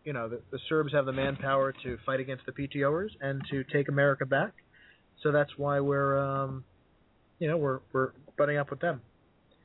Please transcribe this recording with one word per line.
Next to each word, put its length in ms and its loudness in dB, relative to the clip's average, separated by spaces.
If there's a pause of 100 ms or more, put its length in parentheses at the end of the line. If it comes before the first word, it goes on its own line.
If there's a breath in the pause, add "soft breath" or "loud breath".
you 80 -8
know, 160 -6
the, 120 -8 (100)
the 80 -8 (100)
Serbs 240 0
have 140 2
the 60 -4
manpower 600 0 (120)
to 220 -6
fight 140 0
against 260 -8
the 60 -8
P 160 -6
T 160 -2
O'ers 360 0
and 300 -4
to 140 -2
take 240 0
America 360 4
back. 280 0 (720 soft breath)
So 80 2
that's 260 4
why 240 0
we're, 380 2
um, 460 -2 (760)
you 100 0
know, 80 2
we're, 240 0 (120)
we're 200 2 (260)
butting 180 4
up 140 -2
with 100 -8
them. 220 -2 (640 soft breath)